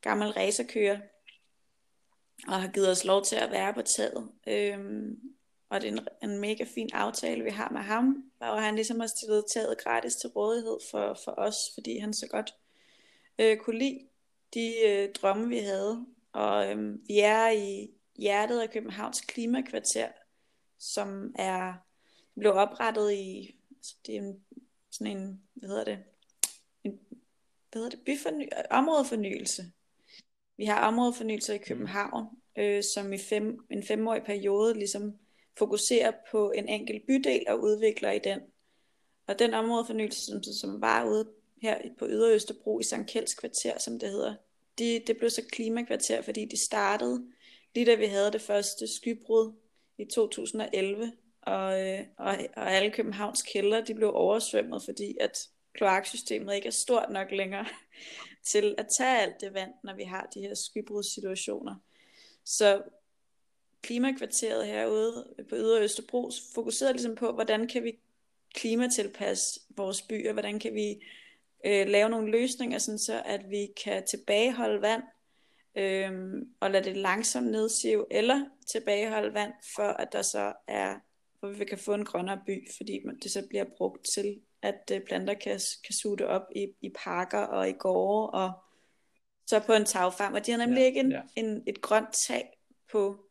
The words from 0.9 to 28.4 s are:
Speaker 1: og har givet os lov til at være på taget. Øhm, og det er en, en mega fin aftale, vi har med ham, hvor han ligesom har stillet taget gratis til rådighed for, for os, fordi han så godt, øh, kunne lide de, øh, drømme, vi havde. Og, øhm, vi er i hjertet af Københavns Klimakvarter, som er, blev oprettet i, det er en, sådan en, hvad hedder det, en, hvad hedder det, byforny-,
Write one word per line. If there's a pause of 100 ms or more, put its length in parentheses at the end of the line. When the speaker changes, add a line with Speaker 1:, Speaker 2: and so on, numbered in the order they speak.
Speaker 1:
og
har
givet
os
lov
til
at
være
på
taget. (180)
Øhm, (500)
og
det
er
en, (240)
en
mega
fin
aftale,
vi
har
med
ham,
hvor
han
ligesom
har
stillet
taget
gratis
til
rådighed (140)
for,
for
os, (180)
fordi
han
så
godt, (840)
øh,
kunne
lide (540)
de, (140)
øh,
drømme,
vi
havde. (280)
Og,
øhm,
vi
er
i (240)
hjertet
af
Københavns
Klimakvarter, (720)
som
er, (680)
blev
oprettet
i, (500)
det
er
en, (480)
sådan
en, (120)
hvad
hedder
det, (840)
en, (720)
hvad
hedder
det, (100)
byforny-, (200)